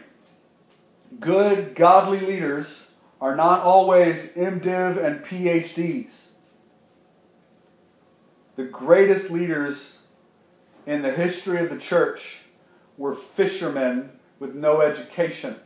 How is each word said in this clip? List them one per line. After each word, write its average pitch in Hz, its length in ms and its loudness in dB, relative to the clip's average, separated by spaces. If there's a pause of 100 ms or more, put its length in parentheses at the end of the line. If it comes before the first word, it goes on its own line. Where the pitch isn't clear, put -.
(1200)
Good, 190 560 0
godly 190 460 6
leaders 160 460 -6 (520)
are 135 160 -4
not 170 280 4
always 180 540 4 (200)
M 180 220 -4
div 185 360 -2
and 147 300 -4
P 180 240 -4
H 165 260 -2
Ds. 160 380 -6 (2500)
The 131 80 -10
greatest 180 680 4
leaders 160 680 -6 (880)
in 147 160 -4
the 135 100 -2
history 175 500 -4
of 170 80 -2
the 139 80 -10
church - 600 -2 (600)
were 139 200 -6 (180)
fishermen 139 760 -2 (280)
with 131 160 -12
no 151 240 2
education. 147 880 -4